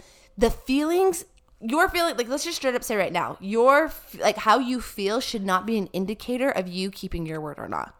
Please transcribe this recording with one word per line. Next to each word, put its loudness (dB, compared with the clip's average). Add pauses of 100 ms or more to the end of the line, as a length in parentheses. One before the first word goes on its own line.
(360)
the 4
feelings, 0 (360)
your 2
feeling, 0
like, -2
let's -2
just -6
straight -2
up -2
say -2
right 0
now, -2
your 6
f-, -12
like, 2
how 6
you -2
feel -2
should -6
not 0
be 0
an -2
indicator -2
of -2
you -4
keeping -8
your -6
word -10
or -10
not. -6